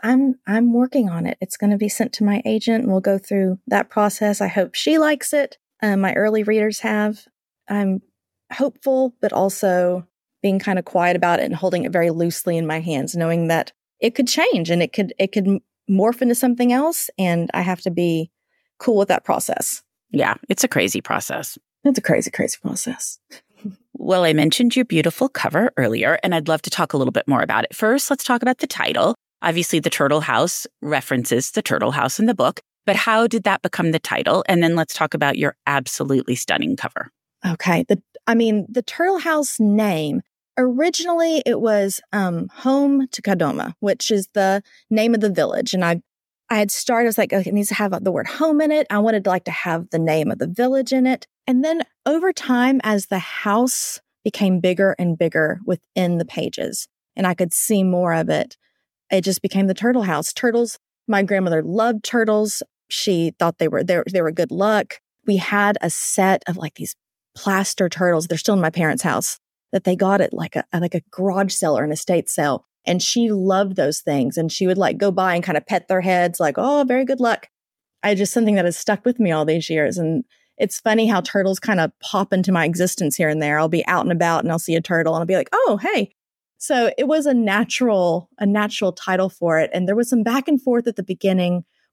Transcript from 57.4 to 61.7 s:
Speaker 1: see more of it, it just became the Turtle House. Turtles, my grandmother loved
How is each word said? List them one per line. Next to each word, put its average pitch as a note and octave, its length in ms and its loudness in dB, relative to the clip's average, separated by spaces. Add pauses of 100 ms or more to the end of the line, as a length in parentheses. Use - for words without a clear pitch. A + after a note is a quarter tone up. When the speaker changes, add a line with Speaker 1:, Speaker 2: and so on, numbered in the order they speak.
Speaker 1:
see G3+ 300 0
more F3+ 300 2
of E3 160 -2
it, - 280 -4 (540)
it F#3+ 100 2
just F#3 200 -2
became G3 260 0
the F#3+ 60 0
Turtle A#3 300 0
House. D#3 300 -2
Turtles, A#3 460 -2 (280)
my G3+ 160 2
grandmother F#3 400 0
loved G#3+ 400 0